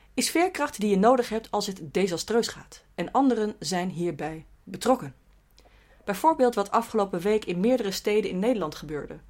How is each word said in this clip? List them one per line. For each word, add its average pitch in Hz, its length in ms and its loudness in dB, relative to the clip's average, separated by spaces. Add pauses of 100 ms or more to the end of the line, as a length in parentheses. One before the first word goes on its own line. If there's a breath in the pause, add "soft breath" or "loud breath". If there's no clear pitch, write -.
(140 soft breath)
is - 160 0
veerkracht 320 500 0
die 208 100 2
je 196 80 4
nodig 240 300 6
hebt 226 220 -6
als 202 160 -2
het 170 280 -12
desastreus 196 540 0
gaat. - 360 -16 (100)
En 170 180 -6
anderen 226 460 2
zijn 180 300 -4
hierbij 160 580 -6 (180)
betrokken. 190 500 -2 (920 soft breath)
Bijvoorbeeld 247 500 2
wat 202 160 -2
afgelopen 202 500 0
week 214 240 2
in 175 160 -4
meerdere 233 300 2
steden 208 400 0
in 180 80 -4
Nederland 190 360 0
gebeurde. 151 440 -10 (120)